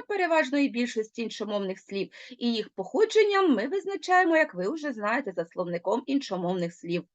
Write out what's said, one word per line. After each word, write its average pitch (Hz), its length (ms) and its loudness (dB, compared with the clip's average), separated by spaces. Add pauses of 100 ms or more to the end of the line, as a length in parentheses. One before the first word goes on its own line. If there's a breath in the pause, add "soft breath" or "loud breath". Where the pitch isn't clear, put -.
переважної 311 640 2
більшості 233 520 -4
іншомовних 208 580 -4
слів 196 300 -6 (300 loud breath)
і 240 140 0
їх 214 160 -4
походження 415 720 2
ми 262 260 4
визначаємо, 359 680 2
як 311 160 2
ви 180 160 -2
вже 294 240 -4
знаєте, 214 420 -2
за 170 100 -2
словником 180 600 -4
іншомовних 180 680 -2
слів. 170 300 -4 (120)